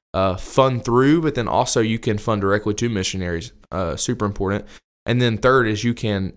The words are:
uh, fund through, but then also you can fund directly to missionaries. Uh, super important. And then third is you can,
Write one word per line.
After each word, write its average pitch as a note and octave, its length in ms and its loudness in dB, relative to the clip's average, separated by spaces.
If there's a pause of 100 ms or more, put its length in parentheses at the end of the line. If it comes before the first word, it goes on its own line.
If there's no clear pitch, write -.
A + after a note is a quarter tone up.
(160)
uh, F#2+ 220 0
fund C3 460 0
through, C3+ 380 4
but D#3 140 0
then A2+ 120 -2
also A#2+ 320 0
you A2+ 200 0
can A2 180 -2
fund G2+ 240 -2
directly G2+ 320 0
to A#2 160 -2
missionaries. F#2+ 600 -4 (200)
Uh, E2+ 240 -4
super A#2+ 300 -2
important. G2 400 -2 (420)
And B2 140 2
then A2+ 160 2
third B2+ 300 4
is G#2+ 160 -2
you A#2+ 100 2
can, G2+ 440 -2